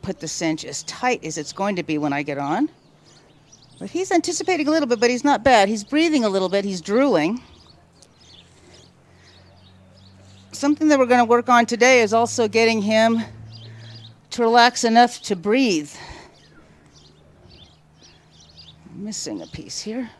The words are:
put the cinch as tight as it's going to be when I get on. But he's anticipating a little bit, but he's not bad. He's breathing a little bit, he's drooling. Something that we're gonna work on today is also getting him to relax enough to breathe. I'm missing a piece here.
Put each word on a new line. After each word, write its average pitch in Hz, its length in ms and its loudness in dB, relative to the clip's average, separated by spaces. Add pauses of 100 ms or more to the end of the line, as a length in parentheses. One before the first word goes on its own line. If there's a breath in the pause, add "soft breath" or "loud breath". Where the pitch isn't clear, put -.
put - 180 -10
the 165 80 -12
cinch 160 380 -6
as - 180 -12
tight - 400 -4
as 156 140 -10
it's 151 160 -12
going 196 240 -4
to 170 60 -6
be 151 140 -4
when 147 160 -4
I 143 80 -4
get 143 160 -8
on. 165 320 -4 (1080 soft breath)
But 196 100 -12
he's 370 220 -6
anticipating 339 560 -2
a 302 40 0
little 311 160 0
bit, 226 120 -2
but 233 100 2
he's 240 140 -4
not 254 200 0
bad. 220 260 6
He's 214 140 -4
breathing 302 400 0
a 214 60 0
little 190 200 0
bit, 196 160 -2
he's 185 160 -6
drooling. 208 600 0 (3000 soft breath)
Something 294 380 0
that 285 100 4
we're 262 60 6
gonna 240 200 4
work 240 240 2
on 240 160 6
today 240 360 4
is 208 120 0
also 226 340 0
getting 226 340 0
him 220 400 2 (1120 loud breath)
to 240 100 -4
relax 240 420 4
enough 233 400 4
to 208 120 -4
breathe. 190 560 0 (3000 loud breath)
I'm 180 120 -16
missing 135 380 -10
a 82 60 -16
piece - 340 -14
here. 226 280 -10 (100)